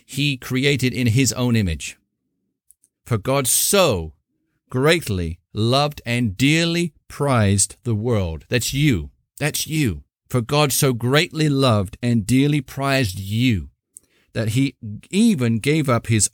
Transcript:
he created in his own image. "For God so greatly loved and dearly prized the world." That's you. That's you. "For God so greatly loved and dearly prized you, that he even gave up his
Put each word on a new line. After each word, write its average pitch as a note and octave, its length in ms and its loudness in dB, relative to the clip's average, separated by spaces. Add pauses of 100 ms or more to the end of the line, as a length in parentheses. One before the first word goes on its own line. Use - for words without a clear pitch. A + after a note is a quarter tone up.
he C#3+ 320 -2
created C3 560 0
in A#2+ 160 0
his B2+ 240 2
own B2 240 0
image. F2 400 -2 (1080)
"For A2+ 140 -2
God C3+ 300 -2
so A2 680 2 (540)
greatly B2 720 0 (120)
loved C3 540 0
and A#2 300 -2
dearly E3+ 560 0 (160)
prized G#2+ 720 0
the A#2+ 120 -2
world." G2+ 540 -4
That's B2 240 -2
you. B2+ 380 0 (280)
That's - 280 -4
you. F#2 380 -4 (240)
"For B2+ 120 -2
God C#3+ 320 0
so C3+ 220 0
greatly D3 560 0
loved A#2+ 520 2
and A#2 240 0
dearly C#3+ 360 2
prized C3+ 560 -2
you, G2+ 500 -2 (640)
that A2+ 240 -4
he C3+ 200 0 (340)
even E3 480 2
gave C#3+ 320 0
up A#2 160 0
his A2 280 2